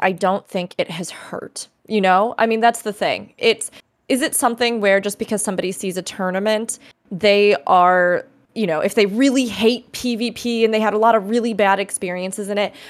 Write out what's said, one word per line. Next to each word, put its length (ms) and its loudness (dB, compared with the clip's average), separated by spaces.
I 100 0
don't 340 -2
think 320 -8
it 120 -4
has 200 -10
hurt, 580 -14
you 140 0
know? 380 4
I 80 2
mean, 140 0
that's 220 2
the 100 -4
thing. 460 -4
It's, 320 0
is 140 0
it 120 -2
something 460 -2
where 200 4
just 180 -6
because 240 -4
somebody 300 -4
sees 260 -6
a 40 -4
tournament, 760 -4
they 460 4
are, 580 4
you 120 -2
know, 140 -2
if 140 -2
they 120 4
really 400 2
hate 460 0
P 240 -4
V 140 -4
P 340 -2
and 80 2
they 80 2
had 140 0
a 40 -2
lot 160 4
of 140 -2
really 240 0
bad 260 2
experiences 720 -8
in 80 -6
it, 160 -2